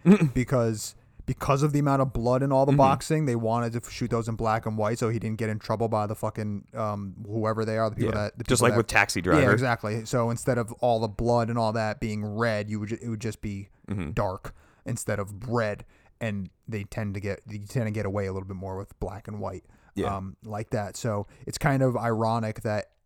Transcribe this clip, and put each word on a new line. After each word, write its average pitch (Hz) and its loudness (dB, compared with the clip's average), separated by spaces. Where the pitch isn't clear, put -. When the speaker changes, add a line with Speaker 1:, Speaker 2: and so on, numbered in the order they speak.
Speaker 1:
<laughs> 170 8
Speaker 2:
because 117 0
because 135 0
of 151 2
the 147 2
amount 139 4
of 131 2
blood 120 2
in 139 2
all 135 6
the 143 4
Speaker 1:
Mm-hmm. 139 6
Speaker 2:
boxing, 135 4
they 120 2
wanted 117 0
to 120 -2
f-, - -14
shoot - -4
those 113 0
in 113 -4
black 110 0
and 110 -2
white 107 2
so 113 0
he 110 0
didn't 107 -4
get 113 -2
in 107 -2
trouble 113 -2
by 107 0
the 107 -4
fucking, 104 -4
um, 104 -4
whoever 110 0
they 110 -2
are, 113 2
the 110 -8
people 107 0
Speaker 1:
Yeah. 104 0
Speaker 2:
that, - -6
the 120 -6
Speaker 1:
Just 123 4
Speaker 2:
people 120 6
Speaker 1:
like 120 6
Speaker 2:
that 107 4
Speaker 1:
with 113 2
Taxi 101 4
Speaker 2:
Yeah, 85 -2
Speaker 1:
Driver. 90 6
Speaker 2:
exactly. 113 0
So 117 0
instead 117 0
of 117 -2
all 117 2
the 110 0
blood 117 2
and 117 -2
all 110 2
that 107 -2
being 107 -4
red, 107 0
you 107 -4
would 104 -6
ju-, 113 -4
it 120 -10
would 107 -6
just 110 -6
be 98 -8
Speaker 1:
Mm-hmm. 85 -4
Speaker 2:
dark 98 -4
instead 107 -4
of 101 -8
red. 110 -2
And 101 -4
they 107 -6
tend 104 -6
to 101 -6
get, 98 -6
you 104 -10
tend 107 -2
to 107 -2
get 104 -2
away 98 -2
a 95 -4
little 95 -8
bit 95 -10
more 95 -8
with - -12
black 101 -8
and 104 -8
white, 95 -8
Speaker 1:
Yeah. 101 -2
Speaker 2:
um, 95 -10
like 107 -8
that. 104 -4
So 104 -2
it's - -10
kind 135 2
of 123 2
ironic 113 0
that 107 -4